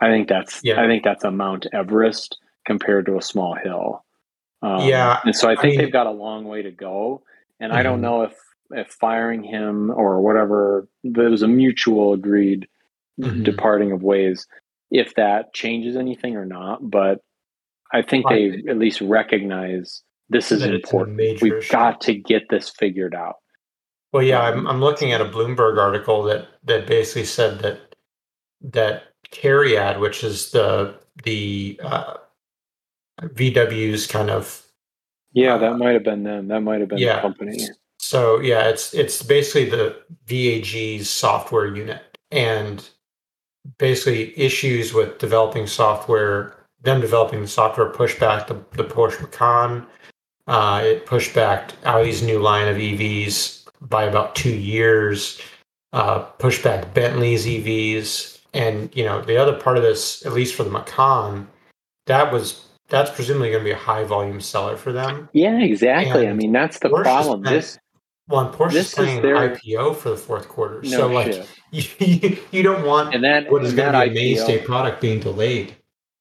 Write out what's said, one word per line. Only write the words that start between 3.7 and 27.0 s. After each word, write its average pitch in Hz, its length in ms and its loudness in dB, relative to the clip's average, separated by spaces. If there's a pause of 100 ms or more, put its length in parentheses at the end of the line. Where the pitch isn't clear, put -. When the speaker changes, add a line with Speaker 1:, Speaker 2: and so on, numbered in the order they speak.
Speaker 1:
Um, 98 240 0
Speaker 2:
Yeah, 127 380 4
Speaker 1:
and 113 100 2
so - 140 2
I 113 40 4
Speaker 2:
I 110 40 4
Speaker 1:
think 147 160 4
Speaker 2:
mean 139 60 2
Speaker 1:
they've 135 140 0
got 123 140 2
a 110 60 -2
long 107 320 -10
way 107 180 -8
to 98 80 -10
go. 98 520 -6 (360)
And 110 140 -6
I 120 100 2
don't 127 120 0
Speaker 2:
Mm-hmm. 120 80 -2
Speaker 1:
know 117 200 0
if, 110 120 -4 (360)
if 113 220 -10
firing 113 500 -2
him 104 480 -4
or 98 300 2
whatever, 101 680 4 (160)
there 117 280 2
was 110 120 4
a 110 60 4
mutual 117 640 4
agreed 98 560 2 (520)
Speaker 2:
Mm-hmm. 110 220 -2
Speaker 1:
departing 104 500 2
of 90 100 -4
ways, 95 440 2 (440)
if - 260 0
that 107 360 2
changes 117 440 -6
anything 127 400 -6
or 98 100 -8
not. 92 440 -10
But 98 320 2 (680)
I 120 100 2
think 131 260 0
Speaker 2:
I 120 60 4
Speaker 1:
they 104 180 4
Speaker 2:
think 101 160 -8
Speaker 1:
at 117 100 -2
least 107 220 0
recognize 95 1000 -2 (260)
this 120 240 0
is 107 80 0
Speaker 2:
that 98 120 0
it's 90 180 -4
a 101 60 2
Speaker 1:
important. 101 200 -2
Speaker 2:
major 110 260 0
Speaker 1:
We've 110 120 4
Speaker 2:
issue. - 180 -4
Speaker 1:
got 117 300 2
to 120 120 0
get 104 340 0
this - 220 -2
figured 92 440 -4
out. 85 220 -8 (760)
Speaker 2:
Well, 131 100 2
yeah, 131 180 4
I'm, 117 200 0
Speaker 1:
Um, - 80 -6
Speaker 2:
I'm 131 120 -2
looking 143 320 2
at 113 80 0
a 107 40 2
Bloomberg 113 540 0
article 104 460 2
that, 107 240 -2 (160)
that 104 220 0
basically 113 380 0